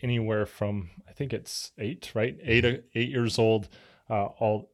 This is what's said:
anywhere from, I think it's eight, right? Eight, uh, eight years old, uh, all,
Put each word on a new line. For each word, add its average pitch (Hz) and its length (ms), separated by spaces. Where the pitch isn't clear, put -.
anywhere 110 440
from, 101 440
I - 60
think 135 200
it's - 440
eight, 117 360
right? 117 300
Eight, 120 220
uh, 120 120
eight 117 140
years 120 280
old, 110 300
uh, 104 160
all, 107 340